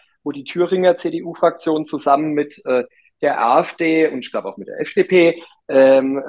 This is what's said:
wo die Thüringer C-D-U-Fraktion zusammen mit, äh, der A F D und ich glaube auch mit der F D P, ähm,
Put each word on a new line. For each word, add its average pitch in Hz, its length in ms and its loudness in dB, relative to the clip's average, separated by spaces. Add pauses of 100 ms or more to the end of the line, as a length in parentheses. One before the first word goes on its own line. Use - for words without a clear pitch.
(220)
wo 143 120 -6
die 143 100 -14
Thüringer 180 540 0
C-D-U-Fraktion 165 880 -4
zusammen 151 480 -2
mit, 147 320 -4
äh, 127 180 -2 (400)
der 143 160 -2
A 120 200 2
F - 160 -4
D 160 320 2
und 131 120 -8
ich - 120 -14
glaube 101 180 -8
auch - 80 -14
mit 98 100 -16
der - 140 -8
F - 140 -10
D 190 80 2
P, 170 400 2 (240)
ähm, 135 600 4